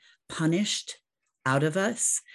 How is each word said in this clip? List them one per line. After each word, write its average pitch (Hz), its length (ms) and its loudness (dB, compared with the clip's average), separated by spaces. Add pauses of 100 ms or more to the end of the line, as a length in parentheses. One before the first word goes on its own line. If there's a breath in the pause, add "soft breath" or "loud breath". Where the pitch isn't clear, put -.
(280 soft breath)
punished 170 680 0 (500)
out 135 160 4
of 156 140 0
us - 440 0 (140 loud breath)